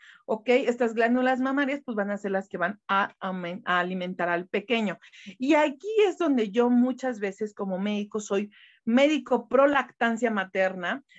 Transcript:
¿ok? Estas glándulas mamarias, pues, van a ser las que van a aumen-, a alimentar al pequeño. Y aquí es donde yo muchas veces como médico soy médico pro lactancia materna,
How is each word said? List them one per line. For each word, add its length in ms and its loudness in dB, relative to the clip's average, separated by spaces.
¿ok? 220 -4
Estas 460 2
glándulas 460 2
mamarias, 440 -2
pues, 120 -8
van 140 -2
a 80 -4
ser 120 -6
las 180 -4
que 100 -10
van 300 -4
a 320 0
aumen-, 440 -8
a 160 0
alimentar 480 -4
al 180 -2
pequeño. 520 -2
Y 160 2
aquí 340 0
es 120 -2
donde 320 2
yo 200 2
muchas 480 2
veces 360 -6
como 240 -6
médico 420 -4
soy 300 -4
médico 600 2
pro 180 6
lactancia 640 0
materna, 760 -2